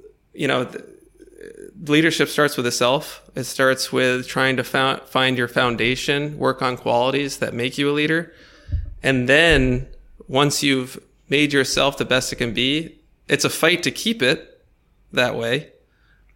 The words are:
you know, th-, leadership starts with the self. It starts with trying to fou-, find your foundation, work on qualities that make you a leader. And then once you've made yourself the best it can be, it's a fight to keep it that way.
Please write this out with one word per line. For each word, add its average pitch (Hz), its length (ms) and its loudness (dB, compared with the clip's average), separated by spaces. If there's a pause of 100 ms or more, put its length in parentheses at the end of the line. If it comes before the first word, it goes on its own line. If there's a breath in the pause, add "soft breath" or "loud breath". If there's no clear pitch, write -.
(340)
you - 140 -4
know, 127 160 0
th-, - 200 -14 (1000)
leadership 151 440 2
starts 147 280 2
with 131 80 -2
the 120 80 0
self. 131 500 0 (140)
It 131 80 -6
starts 131 480 0
with 127 340 0
trying 131 300 0
to 123 80 -2
fou-, 135 420 0
find 131 320 2
your 123 80 0
foundation, 127 920 0
work 131 220 -2
on 127 160 -2
qualities 131 600 0
that 113 160 -4
make 123 240 -4
you 143 100 0
a 143 40 0
leader. 156 400 -2 (720 loud breath)
And 127 260 0
then 135 580 4 (400)
once 143 380 2
you've 131 340 0 (300)
made 147 240 2
yourself 139 460 0
the 127 60 -2
best 127 280 0
it 131 40 -10
can 117 160 -2
be, 139 460 -2 (300)
it's - 160 0
a 135 60 2
fight 147 340 0
to 127 80 0
keep 226 300 -4
it - 380 -2 (520)
that 120 240 0
way. 117 340 -4 (640)